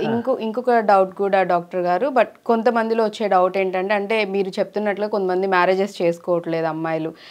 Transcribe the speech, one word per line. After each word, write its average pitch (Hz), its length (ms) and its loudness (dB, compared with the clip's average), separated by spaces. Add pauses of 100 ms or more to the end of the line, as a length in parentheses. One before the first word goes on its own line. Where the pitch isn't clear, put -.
ఇంకో, 233 300 -2
ఇంకొక 220 340 -2 (180)
డౌట్ 190 240 4
కూడా 196 280 2
డాక్టర్ 180 380 -2
గారు, 180 260 0
but 254 200 2 (200)
కొంతమందిలో 226 580 2
వచ్చే 214 240 -2
డౌట్ 185 280 2
ఏంటంటే, 190 380 -2
అంటే 208 300 0
మీరు 190 240 -2
చెప్తున్నట్లు 202 580 -4
కొంతమంది 190 400 -2
మ్యారేజెస్ 190 560 2
చేసుకోవట్లేదు 170 640 -2
అమ్మాయిలు, 160 460 -4 (180)